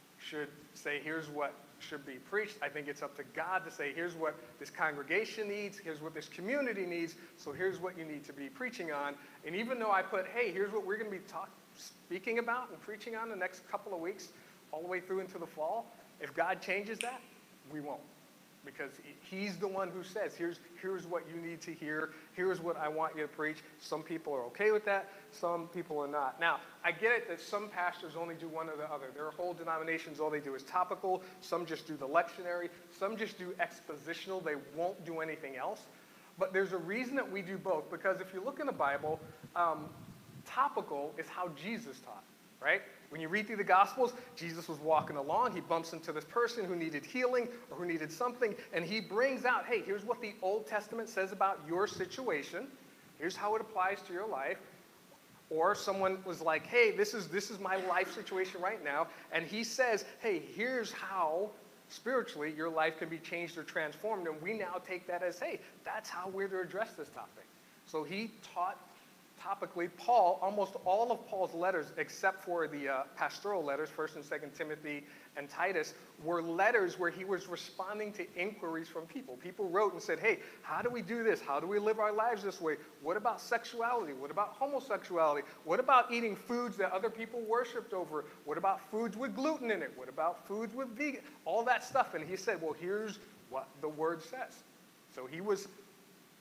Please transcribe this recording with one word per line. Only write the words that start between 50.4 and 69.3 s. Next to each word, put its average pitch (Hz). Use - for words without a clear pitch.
Old 202
Testament 220
says 190
about 196
your 180
situation. 196
Here's 175
how 208
it 220
applies 196
to -
your 185
life." 165
Or 170
someone 190
was 170
like, 160
"Hey, 233
this 202
is, 190
this 196
is 202
my 190
life 185
situation 185
right 202
now," 147
and 165
he 214
says, 226
"Hey, 196
here's 233
how 185
spiritually 208
your 156
life 160
can 165
be 165
changed 170
or 156
transformed," 170
and 156
we 185
now 180
take 180
that 175
as, 175
"Hey, 320
that's 214
how 180
we're 190
to 185
address 185
this 143
topic." 107
So 156
he 196
taught 180